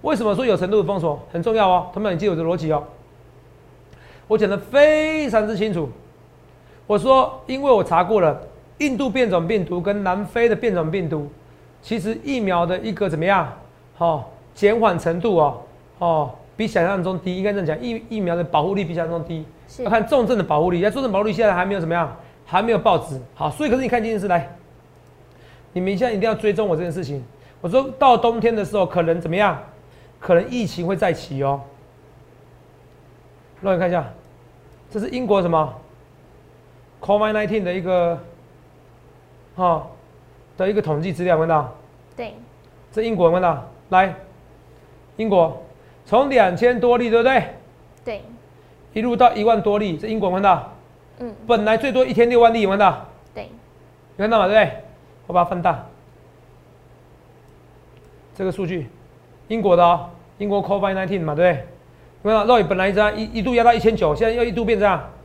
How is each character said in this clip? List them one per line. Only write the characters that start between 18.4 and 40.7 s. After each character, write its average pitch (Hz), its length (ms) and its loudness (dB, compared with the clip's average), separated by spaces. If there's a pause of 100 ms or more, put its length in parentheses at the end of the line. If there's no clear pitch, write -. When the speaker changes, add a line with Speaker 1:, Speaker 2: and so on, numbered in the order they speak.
Speaker 1:
保 165 200 0
护 196 120 -2
力 196 100 -2
比 165 100 -8
想 165 120 -4
象 170 120 -6
中 156 100 -6
低。 160 160 -10 (220)
Speaker 2:
是。 - 160 -14
Speaker 1:
要 214 80 -4
看 220 160 2
重 247 200 2
症 226 120 0
的 185 40 0
保 151 200 0
护 180 80 2
力， 175 100 0
那 202 100 2
重 269 120 -6
症 240 100 -2
保 190 60 0
护 208 60 0
力 214 80 -2
现 214 140 0
在 202 60 4
还 180 140 0
没 202 80 -2
有 196 60 -4
怎 165 60 -4
么 160 60 -2
样， 151 240 -2 (300)
还 185 160 0
没 233 100 0
有 208 60 2
报 185 180 4
纸。 135 240 -6 (140)
好， 151 160 -4
所 302 160 -4
以 240 40 0
可 247 60 4
是 262 60 -2
你 247 60 -4
看 233 140 0
这 220 60 -4
件 220 100 -4
事 196 100 -4
来， 175 200 0 (1200)
你 180 80 -6
们 185 180 -2
现 247 80 0
在 226 80 -2
一 196 40 -2
定 226 100 0
要 214 60 0
追 214 200 -2
踪 208 140 -2
我 165 80 0
这 165 60 -4
件 175 80 -4
事 170 140 -6
情。 135 180 -8 (380)
我 180 80 -6
说 262 300 0
到 254 180 6
冬 233 240 0
天 233 140 2
的 208 100 -2
时 202 120 -6
候， 185 100 2
可 175 160 -2
能 165 180 0
怎 170 80 -8
么 160 60 -4
样？ 185 240 0 (640)
可 - 120 0
能 185 160 4
疫 240 160 -4
情 170 220 -6
会 190 100 -2
再 180 160 0
起 139 300 -8
哦。 139 180 -2 (2000)
让 190 140 0
你 175 60 0
看 180 80 0
一 170 40 -2
下， 165 120 -2 (840)
这 214 120 -8
是 220 80 -6
英 247 180 -6
国 196 160 2
什 175 80 -2
么 156 240 0 (1300)
？covid 208 320 0
nineteen 214 320 -2
的 175 100 -4
一 196 60 -4
个， 175 360 0 (1400)
哈， 170 280 0 (720)
的 185 120 0
一 214 40 0